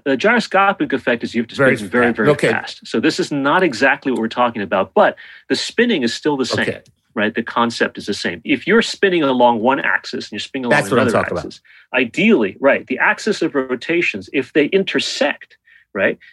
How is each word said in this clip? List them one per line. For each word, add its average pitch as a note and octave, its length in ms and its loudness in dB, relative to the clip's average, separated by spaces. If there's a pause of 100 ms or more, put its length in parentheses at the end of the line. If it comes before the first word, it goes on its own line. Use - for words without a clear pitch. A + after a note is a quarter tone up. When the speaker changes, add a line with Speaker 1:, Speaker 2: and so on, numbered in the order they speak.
Speaker 1:
a C3+ 100 0
gyroscopic G3 760 2
effect B2 320 -2
is - 100 -8
you A#2 80 -2
have A2+ 60 -6
to - 80 -14
Speaker 2:
Very C3 200 4
Speaker 1:
spin G#2 140 -8
very, A#2+ 160 2
Speaker 2:
fast. A#2 100 0
Speaker 1:
very G#2+ 140 2
Speaker 2:
Okay. C#3 200 2
Speaker 1:
fast. - 360 -6
So A#2 140 -2
this D#3 180 0
is E3+ 140 -2
not D3 320 2
exactly C3+ 480 0
what A2+ 80 -2
we're A2+ 80 -2
talking A#2 340 0
about, F#2+ 320 -2
but F#3+ 220 4 (320)
the C3+ 80 0
spinning A3 460 0
is A#2 120 -2
still D3+ 220 -2
the B2+ 100 -2
same, - 140 -2
Speaker 2:
Okay. G#2+ 200 -4 (340)
Speaker 1:
right? G#2+ 200 -2
The A#2 80 -4
concept A#2 560 -2
is - 80 -12
the G#2 80 -4
same. F2+ 300 -8
If C3 220 -2
you're G#3+ 160 4
spinning F3 400 0
along B2 380 4
one C3 200 2
axis G#2 460 -4
and - 60 -16
you're G#2 80 -10
spinning C3 260 -8
along D3 120 2
Speaker 2:
That's - 120 -2
what B2 100 2
I'm B2 80 2
Speaker 1:
another G#2 100 2
Speaker 2:
talking - 140 -2
about. E2 140 -6
Speaker 1:
axis, - 140 -16 (340)
ideally, B2+ 640 2
right, C3 260 2
the C3 120 -6
axis G3 440 -2
of D#3+ 120 -2
rotations, C3 800 -2
if C3 200 -2
they C#3+ 120 4
intersect, - 880 -2 (380)
right, G#2+ 240 0 (140)